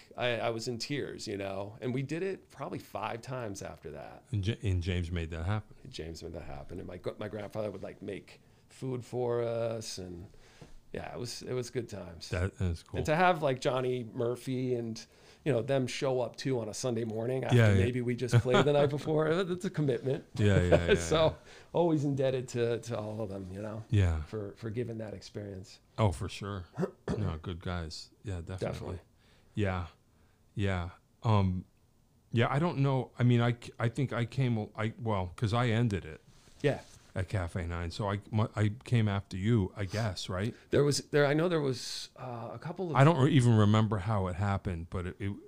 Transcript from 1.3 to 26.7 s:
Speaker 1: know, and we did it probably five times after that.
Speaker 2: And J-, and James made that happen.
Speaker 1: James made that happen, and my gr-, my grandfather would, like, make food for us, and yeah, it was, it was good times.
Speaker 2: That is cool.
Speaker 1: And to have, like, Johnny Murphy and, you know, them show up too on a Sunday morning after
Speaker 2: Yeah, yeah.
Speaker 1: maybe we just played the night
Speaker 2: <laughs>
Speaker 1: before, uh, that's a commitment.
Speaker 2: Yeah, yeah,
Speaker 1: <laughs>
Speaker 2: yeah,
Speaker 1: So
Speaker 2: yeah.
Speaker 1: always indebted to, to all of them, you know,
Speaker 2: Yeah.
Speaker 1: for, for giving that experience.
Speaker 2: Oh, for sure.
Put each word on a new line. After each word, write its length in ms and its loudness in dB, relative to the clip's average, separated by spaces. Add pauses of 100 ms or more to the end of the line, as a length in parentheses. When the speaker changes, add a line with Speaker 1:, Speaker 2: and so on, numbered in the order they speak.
Speaker 1:
know, 440 -6
and 120 -2
we 100 -2
did 200 -6
it 280 -8
probably 280 -10
five 420 -8
times 400 -8
after 300 -12
that. 400 -14
Speaker 2:
And 120 0
J-, 200 0
and 200 2
James 280 0
made 200 -4
that 140 -6
happen. 300 -4 (140)
Speaker 1:
James 340 -10
made 100 -10
that 100 -10
happen, 360 -10
and 80 -12
my 100 -12
gr-, 200 -6
my 120 -6
grandfather 420 -6
would, 120 -10
like, 180 -12
make 380 -10 (300)
food 340 -8
for 380 -2
us, 560 -4
and 300 -12 (680)
yeah, 200 -8
it 60 -10
was, 220 -10
it 120 -8
was 180 -4
good 180 -6
times. 400 -12
Speaker 2:
That 300 0
is 240 0
cool. 140 -8
Speaker 1:
And 100 0
to 80 4
have, 260 4
like, 200 2
Johnny 520 0
Murphy 600 0
and, 280 -6 (420)
you 80 4
know, 80 4
them 260 0
show 340 0
up 140 -4
too 240 -2
on 100 -4
a 40 -8
Sunday 320 -2
morning 400 -2
after 100 4
Speaker 2:
Yeah, 160 8
yeah. 120 6
Speaker 1:
maybe 180 0
we 120 0
just 260 0
played 260 6
the 80 6
night 160 6
Speaker 2:
<laughs> 20 0
Speaker 1:
before, 380 0
uh, 140 2
that's 220 -4
a 60 -4
commitment. 520 0 (120)
Speaker 2:
Yeah, 260 6
yeah, 240 6
Speaker 1:
<laughs> 40 2
Speaker 2:
yeah, 60 6
Speaker 1:
So 320 2
Speaker 2:
yeah. 60 2 (400)
Speaker 1:
always 300 4
indebted 460 0
to, 300 0
to 200 -6
all 220 -6
of 80 -4
them, 220 -8
you 100 -8
know, 280 -8
Speaker 2:
Yeah. 380 4
Speaker 1:
for, 300 -8
for 120 -8
giving 300 -6
that 160 -10
experience. 640 -12 (180)
Speaker 2:
Oh, 140 4
for 160 -6
sure. 380 -8 (120)